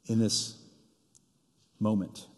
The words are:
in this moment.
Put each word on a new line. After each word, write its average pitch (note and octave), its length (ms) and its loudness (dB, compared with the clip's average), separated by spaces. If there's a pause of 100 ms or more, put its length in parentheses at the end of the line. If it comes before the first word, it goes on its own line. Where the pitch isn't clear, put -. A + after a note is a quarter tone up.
in A2+ 140 2
this - 380 0 (1200)
moment. G#2 480 0 (100)